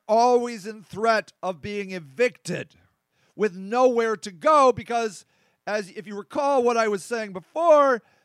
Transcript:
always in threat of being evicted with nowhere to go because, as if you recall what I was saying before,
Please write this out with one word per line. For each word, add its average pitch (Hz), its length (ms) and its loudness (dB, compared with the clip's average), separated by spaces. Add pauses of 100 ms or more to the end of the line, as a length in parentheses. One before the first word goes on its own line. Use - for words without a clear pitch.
always 240 580 2
in 214 160 -14
threat 214 520 -2 (100)
of 175 180 -6
being 202 300 -10
evicted 170 840 -6 (600)
with 185 200 -2
nowhere 226 640 0
to 208 140 -14
go 262 400 4
because, 233 520 -6 (440)
as 196 240 -6
if 196 160 -14
you 208 100 -12
recall 277 460 -2
what 240 140 2
I 226 100 2
was 208 160 -4
saying 220 280 -8
before, 277 680 4 (240)